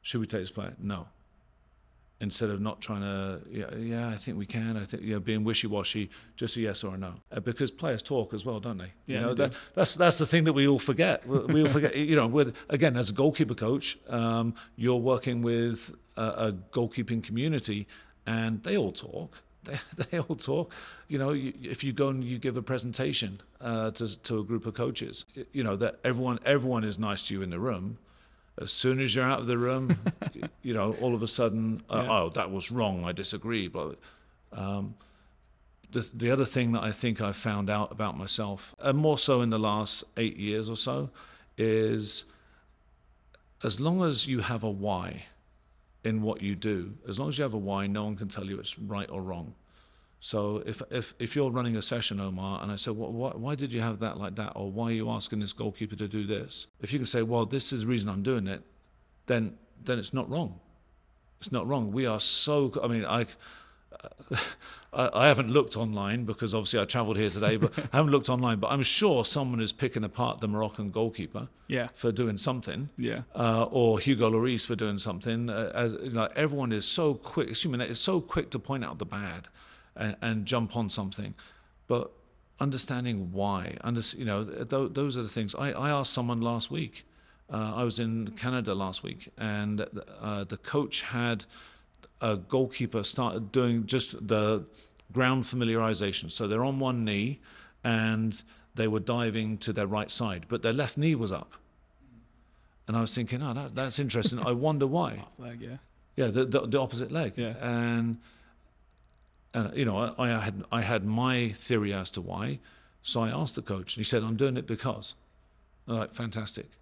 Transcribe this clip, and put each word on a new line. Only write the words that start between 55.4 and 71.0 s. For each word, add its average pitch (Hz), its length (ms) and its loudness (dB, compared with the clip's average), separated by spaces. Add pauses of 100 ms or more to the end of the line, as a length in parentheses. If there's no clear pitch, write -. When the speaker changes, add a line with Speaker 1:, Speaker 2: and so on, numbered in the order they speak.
Speaker 1:
this 101 120 -4
goalkeeper 107 420 -6
to 104 140 -4
do 104 180 -2
this?" 107 400 -4 (140)
If 104 120 -6
you 143 60 0
can 123 80 0
say, 117 160 2
"Well, 113 240 2
this 131 260 0
is 117 100 0
the 107 40 -2
reason 113 220 2
I'm 98 160 -2
doing 113 240 2
it," 98 140 -6 (640)
then, 113 300 2 (260)
then 123 160 -2
it's - 140 -6
not 131 160 -2
wrong. 113 300 -4 (840)
It's - 120 -8
not 117 160 -2
wrong. 117 240 0
We 131 140 0
are 110 140 0
so, 147 520 4 (100)
I - 60 0
mean, 113 160 0
I, 113 220 2 (1040)
<laughs> 123 60 -2 (560)
I, - 200 2
I 123 140 6
haven't 123 240 6
looked 139 260 4
online 107 480 -2
because 107 300 -2
obviously 110 260 2
I 98 40 4
traveled 104 320 0
here 104 140 4
today, 104 260 4
but 113 220 2
Speaker 2:
<laughs> - 140 -6
Speaker 1:
I 127 40 4
haven't 147 160 6
looked 143 160 4
online, 123 300 2
but - 120 0
I'm 139 120 2
sure 139 420 6
someone 127 360 2
is 107 120 0
picking 117 320 -2
apart 120 360 -2
the 113 80 0
Moroccan 104 420 -2
goalkeeper 107 580 -4 (180)